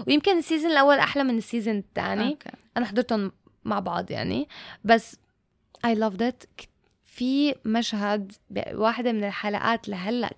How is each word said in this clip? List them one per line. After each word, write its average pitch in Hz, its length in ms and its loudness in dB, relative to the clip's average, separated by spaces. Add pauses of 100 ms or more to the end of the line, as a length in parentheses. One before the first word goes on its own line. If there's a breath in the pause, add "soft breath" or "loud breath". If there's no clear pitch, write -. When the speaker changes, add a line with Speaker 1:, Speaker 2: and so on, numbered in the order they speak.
Speaker 1:
ويمكن 302 300 4
السيزن 320 340 0
الأول 285 260 6
أحلى - 260 2
من 247 140 2
السيزن 220 400 -2
الثاني. 196 520 -2
Speaker 2:
أوكي. 302 200 -8 (280)
Speaker 1:
أنا 240 80 0
حضرتهم 208 460 -2 (340)
مع 208 140 -2
بعض 185 320 -4
يعني. 214 360 -4 (360 loud breath)
بس 220 340 2 (720)
I - 20 2
loved 214 320 0
it. 247 240 -4 (120)
ك-، - 120 -20 (340)
في 277 520 0 (100)
مشهد 214 640 -2 (180)
بواحدة 226 640 -2
من 214 120 0
الحلقات 208 640 -2
لهلأ 208 480 -2